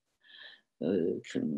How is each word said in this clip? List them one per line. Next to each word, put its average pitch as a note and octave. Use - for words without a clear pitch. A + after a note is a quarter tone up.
euh, F2
cré-, -